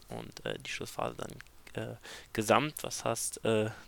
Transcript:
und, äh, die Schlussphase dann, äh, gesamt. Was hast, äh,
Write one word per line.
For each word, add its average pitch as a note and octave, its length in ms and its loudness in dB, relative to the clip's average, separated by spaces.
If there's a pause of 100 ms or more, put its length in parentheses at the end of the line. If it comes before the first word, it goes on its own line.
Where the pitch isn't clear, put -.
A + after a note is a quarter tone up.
und, - 380 -8
äh, G#1 140 -2
die - 100 -8
Schlussphase - 460 -4
dann, - 760 -8
äh, A#2+ 60 -8 (360)
gesamt. A2+ 500 6
Was - 220 -6
hast, - 400 -2
äh, A2 260 4 (180)